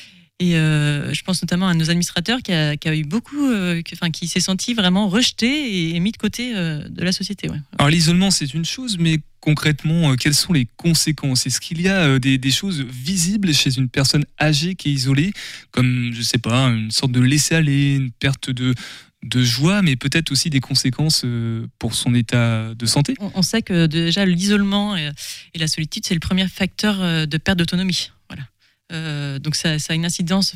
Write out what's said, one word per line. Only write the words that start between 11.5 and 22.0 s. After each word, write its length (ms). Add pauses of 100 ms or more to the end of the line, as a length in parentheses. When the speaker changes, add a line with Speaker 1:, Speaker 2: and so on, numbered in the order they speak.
Speaker 2:
qu'il 220
y 80
a, 140
euh, 160
des, 180
des 140
choses 300
visibles 720
chez 240
une 120
personne 360 (140)
âgée 360
qui 140
est 40
isolée, 400 (380)
comme, 420
je 80
sais 160
pas, 300
une 240
sorte 200
de 100
laisser-aller, 720
une 160
perte 380
de, 240 (500)
de 200
joie, 380
mais 160
peut-être 340
aussi 180
des 120
conséquences, 640
euh, 420 (120)
pour 160
son 200